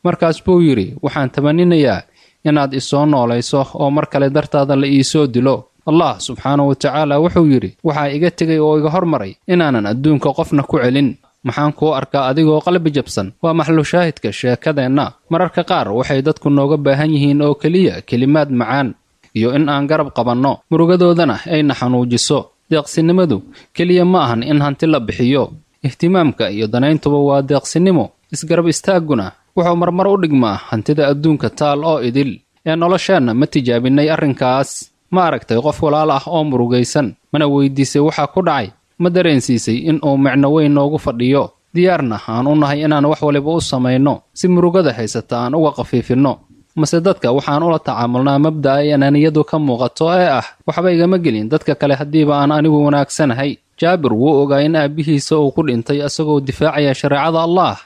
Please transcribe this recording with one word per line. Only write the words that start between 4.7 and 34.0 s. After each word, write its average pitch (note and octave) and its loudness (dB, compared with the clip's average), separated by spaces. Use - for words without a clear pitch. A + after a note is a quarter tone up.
la C#3 0
ii C#3 2
soo D3+ 0
dilo.'" B2+ 0
Allah D#3+ 2
subxaanahu C#3 -2
wa C#3 0
tacaala C#3+ -2
wuxuu E3+ 2
yidhi, B2 2
"Waxaa D3 -2
iga D3+ 0
tegay D#3+ -2
oo D3+ 2
iga D3+ 0
hormaray D3+ -2
inaanan D3 2
adduunka C3+ 0
qofna D3 -2
ku - -2
celin." B2+ 2
Maxaan D3 -2
kuu D#3 -2
arkaa C3+ -2
adigoo D#3 2
qalbi F3 0
jabsan? A#2 -4
Waa E3 0
maxlu D#3+ 2
shaahidka E3 -2
sheekadeenna. C3 -2
Mararka E3+ -2
qaar C#3 -2
waxay B2+ -2
dadku D#3 -2
nooga C#3+ 2
baahan C#3+ 0
yihiin C#3+ 2
oo D3 2
keliya E3 0
kelimaad C#3 0
macaan, C3 -2
iyo A2+ 0
in D3 0
aan C#3+ -2
garab D#3 -2
qabanno, B2 0
murugadoodana E3+ 2
ayna D3+ 0
xanuujiso. B2 0
Deeqsinimadu D#3+ 0
keliya F3+ 2
ma F#3 4
ahan A#2 -2
in D3 2
hanti C#3+ -2
la D#3 2
bixiyo. A#2+ 0
Ihtimaamka D3+ 0
iyo G#2 -4
danayntuba C#3+ 0
waa C#3 2
deeqsinimo. D3 0
Isgarab E3 -2
istaagguna D3 -2
wuxuu F3 0
marmar F3 0
u G3 2
dhigmaa C3+ 0
hantida C#3 0
adduunka D3 0
taal D3 -2
oo D#3+ 0
idil. B2 -2
Ee D#3+ 0
nolosheenna E3+ 0
ma C3 2
tijaabinay C3 0